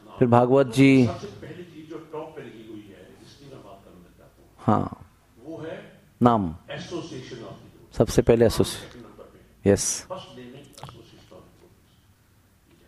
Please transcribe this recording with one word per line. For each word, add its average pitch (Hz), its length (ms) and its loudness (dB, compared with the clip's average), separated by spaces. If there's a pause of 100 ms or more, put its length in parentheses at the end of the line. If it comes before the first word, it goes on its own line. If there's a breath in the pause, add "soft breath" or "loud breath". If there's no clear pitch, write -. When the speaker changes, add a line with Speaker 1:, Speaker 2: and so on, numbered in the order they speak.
Speaker 1:
नाम। - 140 -20
Speaker 2:
फिर 127 80 4
भागवत 127 400 4
जी। 131 400 6
Speaker 1:
सबसे - 200 -8
पहली - 360 -18
चीज 156 260 -20
जो 160 80 -16
टॉप 156 380 -14
पे 143 60 -16
लिखी 113 300 -20
हुई 104 100 -16
है, 95 240 -20 (140)
जिसकी - 360 -20
मैं - 80 -20
बात 95 220 -20
करना - 320 -20
चाहता - 240 -20
हूँ, - 80 -20 (100)
Speaker 2:
हाँ। - 520 -2 (320)
Speaker 1:
वो - 140 -16
है - 440 -16 (200)
Speaker 2:
नाम। 107 340 2 (160)
Speaker 1:
association - 500 -12
of - 80 -20
the - 80 -16
devotees। - 600 -20
Speaker 2:
सबसे - 240 2
पहले 117 180 4
Speaker 1:
नाम 117 80 6
Speaker 2:
एसोसी-, - 320 -2
Speaker 1:
सेकंड - 240 -20
नंबर - 200 -20
पे - 460 -4
है। 101 40 8
Speaker 2:
यस। - 360 -4
Speaker 1:
फर्स्ट 185 180 -14
नेम 123 220 -20
is 131 40 -20
association - 760 -20
of - 160 -20
the - 120 -20
devotees। - 380 -20 (960)